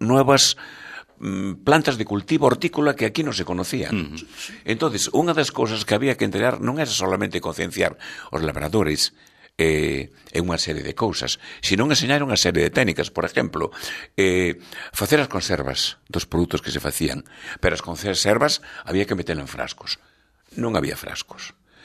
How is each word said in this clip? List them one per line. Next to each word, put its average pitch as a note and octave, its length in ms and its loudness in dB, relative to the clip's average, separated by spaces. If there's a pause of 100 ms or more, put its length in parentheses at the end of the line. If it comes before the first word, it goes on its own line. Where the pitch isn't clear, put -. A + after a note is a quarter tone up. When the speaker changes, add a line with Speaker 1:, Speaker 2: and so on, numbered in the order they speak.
Speaker 1:
nuevas, C3 560 6 (640)
mm, F#2+ 400 -4
plantas C#3+ 400 2
de A2 80 -4
cultivo C3+ 400 2
hortícola D3 480 0
que A2+ 80 0
aquí A2 160 -2
non C#3+ 160 -2
se F2 80 -4
conocían. F2+ 720 -4
Speaker 2:
Ujú. E2 80 -12 (400)
Speaker 1:
Entonces, A2+ 480 0
unha D#3+ 240 4
das C#3+ 160 2
cousas A2 320 0
que - 80 0
había B2 240 2
que A#2 80 0
entregar G#2+ 400 0
non C3+ 160 0
era C#3 80 -2
solamente F#2+ 560 0
concienciar F2 560 -2 (320)
os D#2 80 -2
labradores, D2+ 720 0 (480)
eh, D2+ 480 2 (240)
en E2+ 160 0
unha E2+ 80 -2
serie D#2 240 -2
de C#2+ 160 -8
cousas, E2+ 400 -2 (240)
sino G2+ 240 4
enseñar C#3+ 400 4
unha A#2 140 2
serie E2 260 4
de - 80 0
técnicas. G2+ 400 2
Por E2 160 -2
exemplo, - 400 0 (480)
eh, F#2 400 4 (320)
facer D3 320 2
as C3 80 -2
conservas C#2+ 800 -2
dos - 160 -4
produtos E2+ 400 0
que C#2+ 80 -6
se - 80 -4
facían, C#2+ 460 -2 (340)
pero F2 160 2
as - 80 -8
conservas G2+ 800 0 (240)
había F#2+ 160 2
que G#2+ 80 -2
meter F2 240 -2
en C#2+ 80 -6
frascos. - 560 -8 (560)
Non A#2 160 -2
había D2 240 0
frascos. - 560 -12 (320)